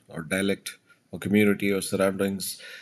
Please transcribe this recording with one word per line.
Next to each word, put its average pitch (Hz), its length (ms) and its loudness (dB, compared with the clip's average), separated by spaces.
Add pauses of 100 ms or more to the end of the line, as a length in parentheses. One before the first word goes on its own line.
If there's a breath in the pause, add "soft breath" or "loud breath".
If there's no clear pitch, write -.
or - 140 -10
dialect, 95 540 -2 (340 soft breath)
or 90 80 -12
community, 101 540 4
or 95 80 0
surroundings, 98 800 -2 (220 loud breath)